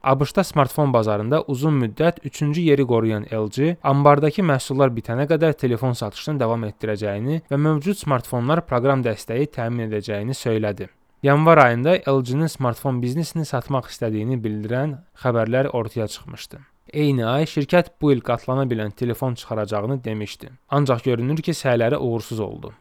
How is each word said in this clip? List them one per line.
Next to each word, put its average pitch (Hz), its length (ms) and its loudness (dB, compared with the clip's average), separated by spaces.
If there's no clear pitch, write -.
A 135 160 4
B 147 80 2
Ş-da - 160 0
smartfon 143 500 2
bazarında 110 540 2
uzun 143 320 0
müddət 143 380 0
üçüncü 147 340 -2
yeri 143 220 4
qoruyan 113 480 2
L 110 240 -2
G 160 220 0
ambardakı 143 560 4
məhsullar 135 480 2
bitənə 120 400 -4
qədər 160 240 2
telefon 123 400 -2
satışını 135 460 -6
davam 113 260 0
etdirəcəyini 107 720 -4
və 139 200 -2
mövcud 156 340 0
smartfonlar 135 680 -2
proqram 127 400 0
dəstəyi 117 480 -2
təmin 117 320 -4
edəcəyini 107 480 -4
söylədi. 107 560 -2
Yanvar 151 460 8
ayında 127 260 2
L - 100 4
G-nin 147 240 -2
smartfon 127 480 -2
biznesini 143 480 -4
satmaq 131 480 -4
istədiyini 113 480 -2
bildirən 120 560 -4
xəbərlər 120 480 0
ortaya 110 400 -4
çıxmışdı. - 480 -16
Eyni 143 320 2
ay 139 220 0
şirkət 156 560 0
bu 147 80 4
il 123 160 2
qatlana 131 400 0
bilən 107 240 -2
telefon 120 480 -4
çıxaracağını 110 680 -4
demişdi. 107 460 -8
Ancaq 131 360 2
görünür 127 340 0
ki, 160 160 -4
səyləri 120 420 2
uğursuz 117 440 -4
oldu. 104 400 -8